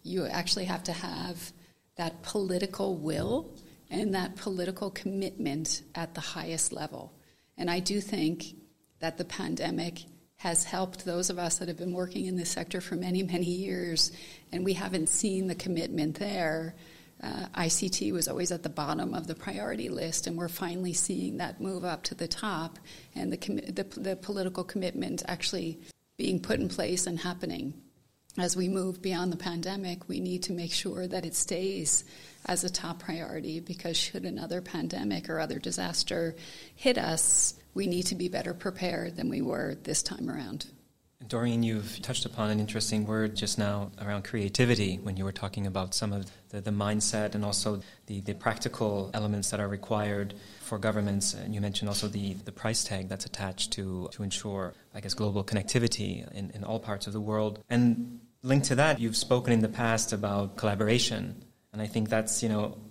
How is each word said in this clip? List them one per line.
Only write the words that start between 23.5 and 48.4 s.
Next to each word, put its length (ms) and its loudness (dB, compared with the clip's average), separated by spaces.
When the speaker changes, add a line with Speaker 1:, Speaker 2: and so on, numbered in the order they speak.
Speaker 1:
the, 100 -2
the 180 -2
political 480 -2
commitment 600 -4
actually 540 -4
being 240 0
put 180 2
in 80 2
place 400 0
and 120 -2
happening. 540 -4
As 200 2
we 100 2
move 340 0
beyond 300 0
the 60 -2
pandemic, 720 -4
we 100 -2
need 240 -2
to 80 -4
make 220 -4
sure 340 -2
that 180 -4
it 100 -6
stays 680 2
as 200 0
a 40 0
top 300 -4
priority, 600 -6
because 360 -4
should 280 -2
another 360 -4
pandemic 680 -4
or 100 -2
other 180 -2
disaster 800 0
hit 220 4
us, 580 4
we 140 0
need 160 2
to 120 0
be 140 0
better 240 -2
prepared 640 -2
than 140 0
we 120 0
were 420 0
this 200 2
time 260 -2
around. 380 -6
Speaker 2:
Doreen, 360 4
you've 380 0
touched 240 -2
upon 260 2
an 80 6
interesting 480 2
word 280 2
just 220 2
now 420 2
around 240 -2
creativity 720 4
when 200 -2
you 80 0
were 60 0
talking 340 -4
about 280 0
some 200 0
of 120 -2
the, 120 -6
the 100 0
mindset 640 2
and 80 2
also 380 0
the, 160 -4
the 140 -2
practical 800 0